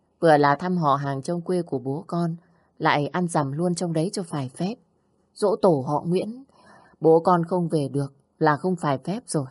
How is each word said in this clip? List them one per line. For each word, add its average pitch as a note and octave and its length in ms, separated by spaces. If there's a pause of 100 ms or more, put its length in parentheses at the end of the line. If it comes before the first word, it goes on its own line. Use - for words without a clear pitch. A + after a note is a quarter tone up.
(200)
vừa D#3+ 160
là C#3+ 200
thăm F3+ 200
họ D3 200
hàng C#3 260
trong F3 180
quê F3+ 220
của D#3 160
bố C3+ 280
con, E3+ 300 (420)
lại D3 280
ăn F3 220
rằm D3 240
luôn E3+ 220
trong E3+ 180
đấy D#3+ 200
cho G3+ 100
phải C#3+ 260
phép. F#3 260 (600)
Giỗ G#3 220
tổ E3 300
họ D3 200
Nguyễn, G#3 380 (560)
bố D#3+ 200
con E3+ 240
không F3 240
về D3+ 200
được C#3 240 (260)
là D3+ 180
không F#3 200
phải C#3+ 220
phép - 280
rồi. C#3+ 240